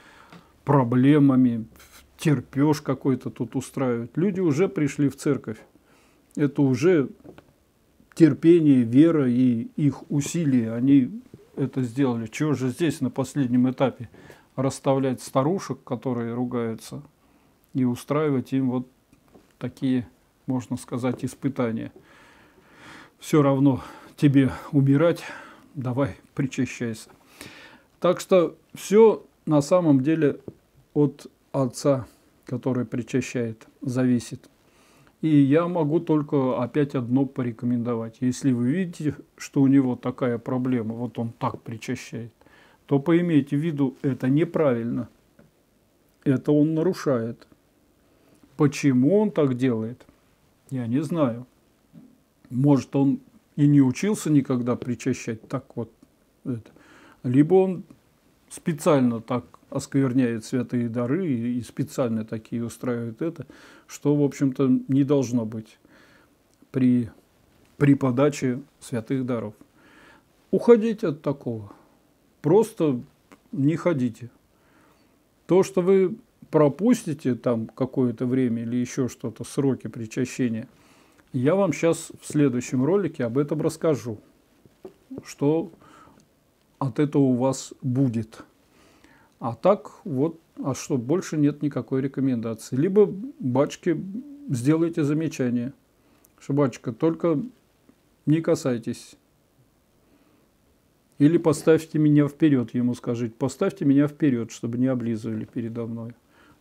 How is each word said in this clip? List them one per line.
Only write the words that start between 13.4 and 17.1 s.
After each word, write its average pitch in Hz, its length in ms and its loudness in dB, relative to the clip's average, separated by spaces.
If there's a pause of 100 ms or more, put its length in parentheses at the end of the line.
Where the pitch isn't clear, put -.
этапе 123 380 -2 (480)
расставлять 135 640 -2
старушек, 135 640 -4
которые 117 500 -6
ругаются, 120 680 -6 (720)